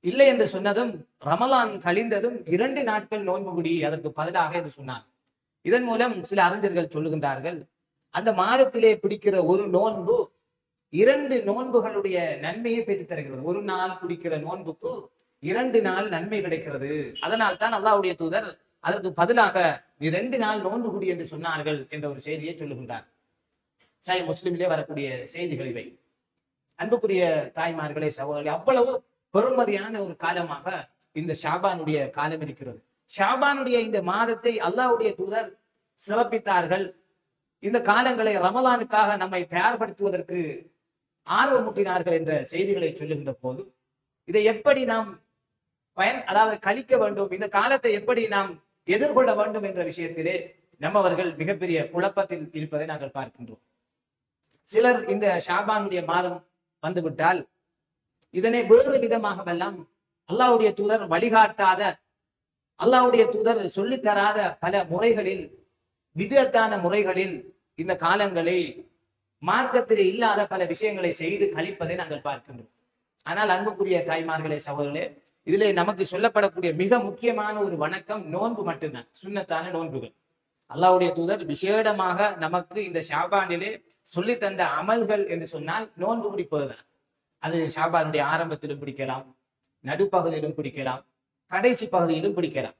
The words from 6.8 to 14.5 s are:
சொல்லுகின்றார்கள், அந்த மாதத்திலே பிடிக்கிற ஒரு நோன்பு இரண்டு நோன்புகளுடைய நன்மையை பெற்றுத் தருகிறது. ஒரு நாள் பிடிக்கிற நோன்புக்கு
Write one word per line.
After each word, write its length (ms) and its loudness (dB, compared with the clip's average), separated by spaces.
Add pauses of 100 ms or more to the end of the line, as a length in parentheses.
சொல்லுகின்றார்கள், 640 -4 (560)
அந்த 180 2
மாதத்திலே 600 6 (100)
பிடிக்கிற 420 0
ஒரு 240 4
நோன்பு 480 2 (760)
இரண்டு 420 4 (140)
நோன்புகளுடைய 680 0 (280)
நன்மையை 400 -2
பெற்றுத் 260 -4
தருகிறது. 320 -8
ஒரு 200 -2
நாள் 360 -4
பிடிக்கிற 400 -4
நோன்புக்கு 540 -8 (500)